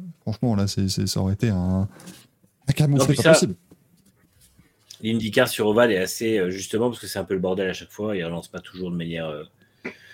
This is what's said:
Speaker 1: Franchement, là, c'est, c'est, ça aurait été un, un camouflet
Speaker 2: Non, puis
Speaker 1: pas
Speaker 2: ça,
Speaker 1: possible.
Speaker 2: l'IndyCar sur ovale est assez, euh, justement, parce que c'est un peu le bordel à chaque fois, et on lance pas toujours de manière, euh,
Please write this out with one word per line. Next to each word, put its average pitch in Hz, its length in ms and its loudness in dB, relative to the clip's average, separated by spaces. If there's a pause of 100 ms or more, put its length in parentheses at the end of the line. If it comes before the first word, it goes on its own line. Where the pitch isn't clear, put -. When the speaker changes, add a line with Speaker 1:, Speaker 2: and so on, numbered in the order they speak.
(220)
Speaker 1:
Franchement, 113 320 -2
là, 98 120 2
c'est, 95 220 0
c'est, 101 180 -2
ça 98 140 -2
aurait 95 140 0
été 117 160 0
un, 92 380 0 (800)
un 135 40 2
camouflet 143 280 2
Speaker 2:
Non, 131 60 4
puis 143 100 4
Speaker 1:
pas - 60 2
Speaker 2:
ça, 160 100 8
Speaker 1:
possible. 139 220 4 (1500)
Speaker 2:
l'IndyCar 113 460 2
sur 110 180 0
ovale 110 260 6
est 92 60 2
assez, 110 400 0
euh, 90 120 0
justement, 107 380 -2
parce 117 120 -8
que 104 60 -12
c'est 101 120 -8
un 92 60 -4
peu 101 100 -4
le 92 60 0
bordel 92 280 0
à 90 60 -4
chaque - 160 -16
fois, 104 260 -6
et 87 80 -4
on 82 60 -6
lance 85 180 -8
pas 92 120 -12
toujours 90 300 -10
de 87 60 -4
manière, 82 300 -6
euh, 76 160 -10 (720)